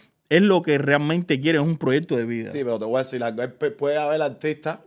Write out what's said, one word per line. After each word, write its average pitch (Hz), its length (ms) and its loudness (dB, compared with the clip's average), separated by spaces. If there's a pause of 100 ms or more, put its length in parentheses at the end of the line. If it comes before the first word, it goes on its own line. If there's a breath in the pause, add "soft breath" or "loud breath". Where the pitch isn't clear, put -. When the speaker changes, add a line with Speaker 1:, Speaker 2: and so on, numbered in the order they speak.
(280 loud breath)
Speaker 1:
es 165 140 6
lo 190 180 6
que 156 160 2
realmente 147 640 0
quiere, 160 160 2
es 147 80 2
un 160 140 0
proyecto 139 360 0
de 117 120 -2
vida. 117 260 -6
Speaker 2:
Sí, 147 60 -6
pero 120 200 -2
te 107 60 -6
voy 113 120 -2
a - 20 2
decir 127 260 -4
algo, 113 180 -4
es 127 60 -4
pe-, 143 220 -4
puede 143 260 -2
haber 151 240 -2
artistas 151 680 -6